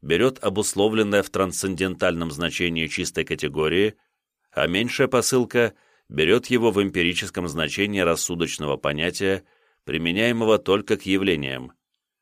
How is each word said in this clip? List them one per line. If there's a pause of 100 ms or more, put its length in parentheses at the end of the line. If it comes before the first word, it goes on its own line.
берет
обусловленное
в
трансцендентальном
значении
чистой
категории, (560)
а
меньшая
посылка (340)
берет
его
в
эмпирическом
значении
рассудочного
понятия, (400)
применяемого
только
к
явлениям. (500)